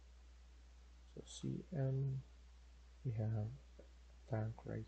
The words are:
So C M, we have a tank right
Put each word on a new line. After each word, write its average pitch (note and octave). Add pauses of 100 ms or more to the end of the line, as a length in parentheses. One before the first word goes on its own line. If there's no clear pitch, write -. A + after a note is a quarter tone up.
(1120)
So -
C - (280)
M, C3+ (840)
we B2+
have A2 (320)
a -
tank A2 (120)
right A2